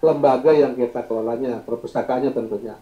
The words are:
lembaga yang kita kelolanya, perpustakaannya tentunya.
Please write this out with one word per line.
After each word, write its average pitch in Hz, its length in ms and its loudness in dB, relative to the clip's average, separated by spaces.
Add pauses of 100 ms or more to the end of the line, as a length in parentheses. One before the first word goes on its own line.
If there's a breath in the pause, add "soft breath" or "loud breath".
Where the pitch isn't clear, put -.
lembaga 143 480 4
yang 131 260 4
kita 120 320 -2
kelolanya, 117 540 -4
perpustakaannya 127 720 -4
tentunya. 110 460 -6